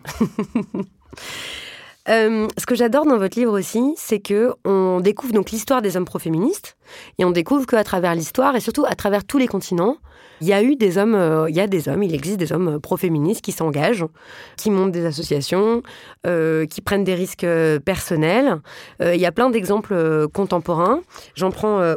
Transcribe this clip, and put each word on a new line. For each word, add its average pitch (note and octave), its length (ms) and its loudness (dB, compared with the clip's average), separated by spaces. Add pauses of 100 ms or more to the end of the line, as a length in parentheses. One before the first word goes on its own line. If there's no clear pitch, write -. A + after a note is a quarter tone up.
(200)
<laughs> - 600 -4 (1300)
Euh, A3 400 2 (100)
ce - 80 -8
que B3 80 2
j'adore A#3+ 320 2
dans C4 100 4
votre F#3+ 220 -2
livre A#3 180 2
aussi, A#3+ 400 0
c'est - 220 -2
que G#3 320 0 (140)
on F#3 340 2
découvre G#3 340 0
donc G3 200 0
l'histoire A#3 300 0
des F#3 140 -2
hommes F3+ 80 -2
pro-féministes, F3 720 -4 (420)
et F#3 60 2
on F3+ 60 4
découvre F3 340 0
qu'à G#3+ 200 2
travers F3 320 0
l'histoire, B3+ 400 0
et G3+ 40 2
surtout C#4 240 0
à B3+ 120 0
travers G3+ 280 0
tous - 140 -2
les B3+ 80 4
continents, F#3+ 520 -2 (440)
il E3 60 0
y G3 40 4
a G3 80 4
eu C4 140 4
des G3 240 2
hommes, A3 160 4
euh, D#3+ 340 2
il D#3+ 60 -4
y F3 60 2
a G#3+ 80 0
des E3+ 200 -2
hommes, E3 140 0
il F3 100 0
existe D#3 240 -4
des E3 160 -2
hommes, F3 140 0
euh, D3+ 140 -2
pro-féministes E3+ 600 0
qui F3 100 -8
s'engagent, E3 520 0 (520)
qui - 140 -2
montent F#3+ 200 2
des E3+ 160 -4
associations, E3+ 800 0 (420)
euh, D#3+ 400 2
qui - 140 -10
prennent G3+ 240 0
des F#3 100 0
risques, F3+ 300 -4
euh, D#3+ 340 2
personnels. F3+ 840 0 (400)
Euh, F3 140 2
il F3 60 2
y F#3 40 2
a F3 60 2
plein A#3+ 200 2
d'exemples, G3+ 440 0
euh, D#3+ 320 2
contemporains. F3+ 760 0 (360)
J'en F#3+ 160 0
prends, G#3+ 260 -2
euh, E3 180 2